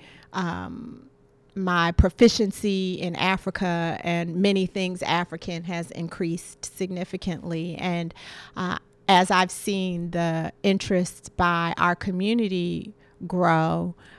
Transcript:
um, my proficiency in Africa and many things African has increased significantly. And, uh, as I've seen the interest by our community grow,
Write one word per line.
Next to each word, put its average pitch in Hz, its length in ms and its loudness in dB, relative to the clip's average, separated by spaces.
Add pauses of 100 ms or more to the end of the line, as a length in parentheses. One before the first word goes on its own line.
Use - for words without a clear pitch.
(340)
um, - 760 -8 (460)
my 175 380 2
proficiency 190 1000 4
in 170 200 -4
Africa 175 880 -2
and 170 320 -2
many 190 300 2
things 180 380 -4
African 170 600 -4
has 170 280 -6
increased 170 720 -6 (120)
significantly. 175 1000 -6
And, 170 340 -4 (440)
uh, 180 200 -4 (300)
as 190 240 6
I've 185 200 4
seen 180 600 -4
the 165 400 -2 (100)
interest 190 760 0
by 170 400 2
our 175 180 4
community 185 1000 -2 (320)
grow, 170 680 2 (240)